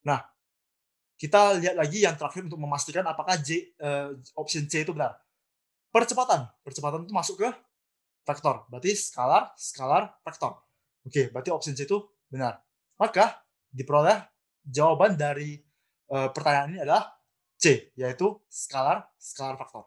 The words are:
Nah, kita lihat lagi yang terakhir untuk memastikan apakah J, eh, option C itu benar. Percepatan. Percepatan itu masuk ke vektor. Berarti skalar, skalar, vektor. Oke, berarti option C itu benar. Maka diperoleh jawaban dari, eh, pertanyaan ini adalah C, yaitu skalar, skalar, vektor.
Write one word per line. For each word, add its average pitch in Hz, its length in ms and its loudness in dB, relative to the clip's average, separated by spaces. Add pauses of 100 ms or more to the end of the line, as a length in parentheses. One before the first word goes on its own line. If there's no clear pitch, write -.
Nah, 135 160 0 (960)
kita 202 400 6
lihat 180 160 0
lagi 175 320 2
yang 156 80 0
terakhir 165 320 -8
untuk 160 160 -10
memastikan 147 400 -4
apakah 160 320 -2
J, 160 400 -4
eh, 143 400 -6 (240)
option 151 240 -6
C 156 240 -2
itu 170 80 -6
benar. 139 240 -4 (720)
Percepatan. 220 560 2 (160)
Percepatan 147 400 -6
itu 208 80 -14
masuk 190 320 -2
ke 247 40 0 (760)
vektor. 143 400 -2
Berarti 143 320 -4
skalar, 139 560 0
skalar, 151 560 -2 (160)
vektor. - 320 -6 (480)
Oke, 127 240 0
berarti 127 240 -4
option 147 240 -6
C 139 80 -6
itu 202 160 -2 (320)
benar. 127 240 -6 (400)
Maka 208 400 2 (320)
diperoleh 147 480 2 (480)
jawaban 156 480 4
dari, 147 480 -4 (480)
eh, 135 240 -2
pertanyaan 147 400 2
ini 190 80 -12
adalah - 320 2 (480)
C, - 320 4
yaitu 127 560 -2
skalar, 147 560 -2 (160)
skalar, 135 320 -10
vektor. 120 340 -14